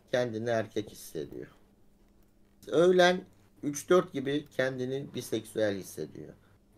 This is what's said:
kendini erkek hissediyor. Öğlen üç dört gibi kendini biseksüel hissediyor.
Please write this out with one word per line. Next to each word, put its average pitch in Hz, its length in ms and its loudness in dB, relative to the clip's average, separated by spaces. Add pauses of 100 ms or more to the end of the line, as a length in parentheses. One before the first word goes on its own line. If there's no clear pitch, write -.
(120)
kendini 120 380 -2
erkek 110 400 -2
hissediyor. 71 580 -12 (1200)
Öğlen 180 500 6 (420)
üç 143 260 -4
dört 180 240 4
gibi 139 320 -4 (120)
kendini 131 480 -2 (100)
biseksüel 110 640 -2
hissediyor. 78 560 -12 (440)